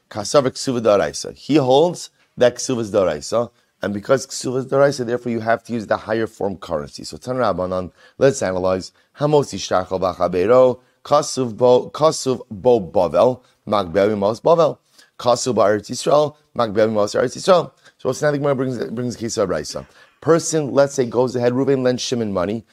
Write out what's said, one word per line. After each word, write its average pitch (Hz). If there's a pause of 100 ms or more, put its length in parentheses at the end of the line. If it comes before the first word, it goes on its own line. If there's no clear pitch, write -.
kasav 110
ksuva 127
daraisa. 101
He 143
holds 143 (280)
that 120
ksuva 127
is 107
daraisa, 98 (300)
and 101
because 123
ksuva 127
is 127
daraisa, 139
therefore 120
you 117
have 113
to 117
use 107
the 110
higher 110
form 101
currency. 73
So -
Tan 127
Rabbanan, 92 (260)
let's 135
analyze. 92 (220)
Hamos 147
yishtacho 92
v'chabero, 92 (240)
kasuv 131
bo, 123
kasuv 143
bo 113
bavel, 95 (240)
magbel 98
mimos 104
bavel. 160 (400)
Kasuv 120
bo 110
Eretz 104
Yisrael, 147 (220)
magbel 110
mimos 107
Eretz 120
Yisrael. 160 (280)
So -
what's 127
now 147
the 151
Gemara 143
brings, 127
brings 120
the -
case 110
of 98
Raisa. 76 (320)
Person, 156
let's 139
say, 127
goes 117
ahead, 123
Reuven 131
lends 123
Shimon 113
money, 101